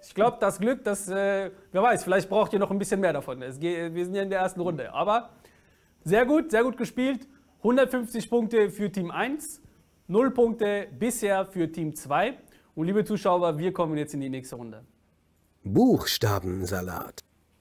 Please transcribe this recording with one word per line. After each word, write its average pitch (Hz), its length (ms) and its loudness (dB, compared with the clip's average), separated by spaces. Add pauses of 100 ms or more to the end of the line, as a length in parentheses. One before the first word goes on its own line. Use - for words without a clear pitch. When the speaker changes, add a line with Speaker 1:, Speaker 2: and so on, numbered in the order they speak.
Speaker 1:
Ich - 140 -20
glaub, 233 240 2
das 196 220 0
Glück, 247 240 0
das, 202 240 -4
äh, 196 420 0 (220)
wer 185 100 2
weiß, 233 220 4
vielleicht 185 240 2
braucht 208 240 2
ihr 202 80 2
noch 196 100 2
ein 196 80 0
bisschen 196 220 0
mehr 180 120 4
davon. 131 300 -6
Es 127 160 -10
geht, 170 340 -4
wir 175 120 -2
sind 180 100 -6
ja 196 80 -2
in 196 80 -4
der 190 80 0
ersten 185 220 -2
Runde. 160 320 -4
Aber 208 380 0 (760)
sehr 208 200 4
gut, 311 280 2
sehr 220 100 4
gut 254 140 0
gespielt. 254 500 -2 (380)
Hundertfünfzig 247 640 2
Punkte 226 400 2
für 202 220 -4
Team 175 180 -4
eins, 240 500 -6 (460)
null 233 240 4
Punkte 220 560 2 (100)
bisher 196 480 0
für 170 280 -4
Team 156 240 -6
zwei. 175 420 -2 (380)
Und 160 100 -2
liebe 196 180 2
Zuschauer, 180 540 2
wir 180 140 -2
kommen 160 240 -2
jetzt 151 180 -4
in 143 60 -4
die 135 100 -6
nächste 131 240 -10
Runde. 117 300 -14 (800)
Speaker 2:
Buchstabensalat. 95 1600 0 (360)